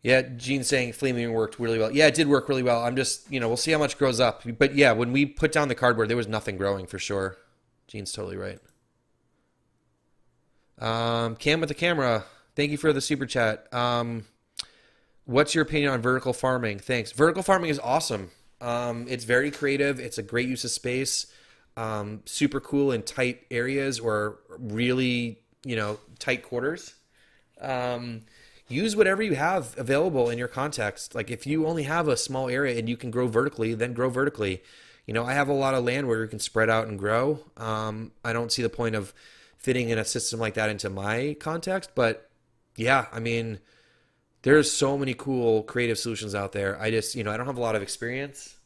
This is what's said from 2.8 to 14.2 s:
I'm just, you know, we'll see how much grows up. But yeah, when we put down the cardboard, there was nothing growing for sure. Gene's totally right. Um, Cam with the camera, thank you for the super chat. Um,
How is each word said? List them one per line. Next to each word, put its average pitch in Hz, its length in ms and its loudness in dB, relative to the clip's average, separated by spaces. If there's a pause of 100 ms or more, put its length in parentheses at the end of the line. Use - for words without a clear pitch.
I'm 120 140 0
just, - 340 -4
you 135 80 -2
know, 117 100 0
we'll 120 100 0
see 160 120 0
how 160 80 4
much 147 200 0
grows 131 200 4
up. 120 260 2 (140)
But 139 160 4
yeah, 143 180 8
when 120 200 2
we 139 140 4
put 147 260 0
down 147 160 2
the 123 60 0
cardboard, 113 340 4
there 117 80 2
was 117 100 -2
nothing 107 300 -4
growing 98 300 -2
for 95 120 -12
sure. 95 380 -4 (500)
Gene's 101 240 -12
totally 95 280 -8
right. 95 200 -10 (2250)
Um, 117 580 -2
Cam 151 240 0
with 160 80 -2
the 151 60 -6
camera, 135 500 0 (320)
thank 147 140 0
you 147 80 -2
for 156 160 4
the 139 80 0
super 135 240 -2
chat. 110 480 0
Um, 120 500 -2 (1000)